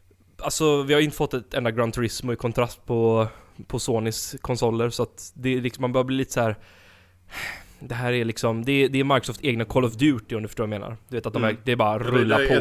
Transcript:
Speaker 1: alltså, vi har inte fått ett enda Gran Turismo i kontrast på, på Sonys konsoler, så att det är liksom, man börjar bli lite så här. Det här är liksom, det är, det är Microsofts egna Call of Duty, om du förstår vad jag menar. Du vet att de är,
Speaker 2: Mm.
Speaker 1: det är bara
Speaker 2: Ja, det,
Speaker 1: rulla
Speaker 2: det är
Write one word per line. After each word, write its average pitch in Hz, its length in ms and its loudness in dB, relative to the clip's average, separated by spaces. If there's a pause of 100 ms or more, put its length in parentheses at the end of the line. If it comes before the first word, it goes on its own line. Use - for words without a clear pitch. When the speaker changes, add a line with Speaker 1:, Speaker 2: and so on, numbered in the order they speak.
(380)
Speaker 1:
alltså, 147 440 2
vi 139 120 2
har 147 60 6
inte 151 160 0
fått 143 180 -2
ett - 200 -8
enda 120 160 0
Gran 113 220 0
Turismo 120 400 -4
i 113 40 -2
kontrast 120 500 -2
på, 113 420 4 (380)
på 127 120 -6
Sonys 113 640 -2
konsoler, 117 500 0
så 123 120 -4
att - 320 -8
det 127 220 -4
är 127 40 -2
liksom, 123 220 -6
man 123 100 -2
börjar 131 120 2
bli 131 120 -2
lite 131 160 -4
så 127 80 0
här. 110 160 0 (1200)
Det 127 140 -10
här 123 180 -2
är 123 120 0
liksom, 113 400 -2
det 139 80 2
är, 139 160 6
det 135 120 0
är 139 40 0
Microsofts 131 400 0
egna 117 200 0
Call 127 200 2
of 117 100 -2
Duty, 123 420 2
om 107 60 -6
du 107 60 -8
förstår - 180 -6
vad 107 80 -6
jag 101 60 -6
menar. 107 160 -12 (120)
Du 123 80 -8
vet 117 100 -6
att 110 60 -4
de 117 120 0
är, 110 40 2
Speaker 2:
Mm. 113 160 -2
Speaker 1:
det 127 80 0
är 120 40 2
bara 107 160 4
Speaker 2:
Ja, 107 60 0
det, 110 60 -4 (140)
Speaker 1:
rulla 113 200 4
Speaker 2:
det 139 100 2
är 139 120 4